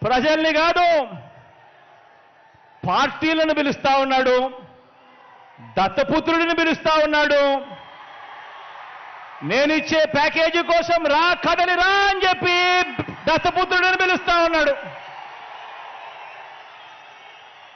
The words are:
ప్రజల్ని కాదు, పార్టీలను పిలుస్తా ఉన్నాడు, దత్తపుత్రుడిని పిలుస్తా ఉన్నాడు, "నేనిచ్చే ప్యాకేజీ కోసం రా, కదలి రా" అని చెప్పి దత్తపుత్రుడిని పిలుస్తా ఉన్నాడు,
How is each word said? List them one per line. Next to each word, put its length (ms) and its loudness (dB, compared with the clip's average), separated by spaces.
ప్రజల్ని 480 2
కాదు, 540 4
పార్టీలను 680 0
పిలుస్తా 440 2
ఉన్నాడు, 640 2
దత్తపుత్రుడిని 920 0
పిలుస్తా 480 2
ఉన్నాడు, 600 2
"నేనిచ్చే 640 2
ప్యాకేజీ 560 0
కోసం 440 0
రా, 280 2
కదలి 420 0
రా" 120 2
అని 420 2
చెప్పి 540 2
దత్తపుత్రుడిని 680 2
పిలుస్తా 460 2
ఉన్నాడు, 320 2